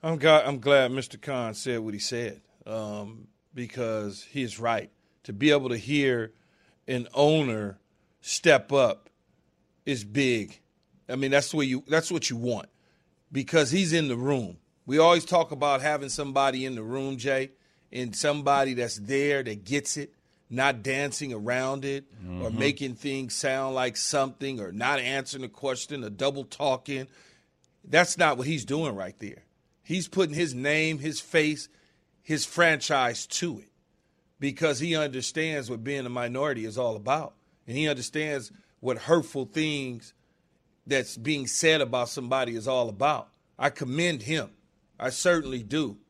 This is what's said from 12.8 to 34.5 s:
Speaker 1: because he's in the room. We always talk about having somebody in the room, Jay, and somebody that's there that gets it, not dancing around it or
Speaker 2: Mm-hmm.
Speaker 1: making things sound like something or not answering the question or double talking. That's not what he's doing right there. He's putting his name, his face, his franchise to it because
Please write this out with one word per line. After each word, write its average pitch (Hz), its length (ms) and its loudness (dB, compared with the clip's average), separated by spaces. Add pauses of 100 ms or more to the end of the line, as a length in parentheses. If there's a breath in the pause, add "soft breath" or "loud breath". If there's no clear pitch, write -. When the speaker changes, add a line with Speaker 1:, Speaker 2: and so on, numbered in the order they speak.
Speaker 1:
because 139 400 2
he's 175 220 2
in 160 160 2
the 120 80 0
room. 120 400 -2 (300)
We 135 100 0
always 165 300 8
talk 170 240 2
about 139 320 0
having 143 260 -2
somebody 135 560 0
in 131 100 -6
the 113 80 -8
room, 135 360 -4
Jay, 135 320 0 (400 soft breath)
and 120 260 -6
somebody 139 560 2
that's 120 240 -4
there 139 460 0
that 104 220 -8
gets 139 340 -2
it, - 160 -12 (340)
not 127 340 0
dancing 135 500 -4
around 131 520 -2
it 139 200 -4 (360)
or 120 100 -4
Speaker 2:
Mm-hmm. 113 80 -4
Speaker 1:
making 139 360 -2
things 135 400 -6
sound 135 400 -2
like 127 220 -2
something 135 640 -2
or 95 100 -8
not 123 280 0
answering 131 440 -4
the 123 60 -8
question 135 560 -6
or 110 60 -8
double 135 340 -2
talking. 135 640 -2 (800 soft breath)
That's 165 340 4
not 156 180 6
what 127 100 -4
he's 143 200 -2
doing 143 280 -2
right 95 240 -8
there. - 260 -14 (380)
He's 180 260 -4
putting 175 260 0
his 156 200 -2
name, 151 440 0
his 143 220 -6
face, 151 480 0 (540 soft breath)
his 151 220 -2
franchise 147 840 2
to 165 340 -4
it - 100 -20 (680)
because 143 400 0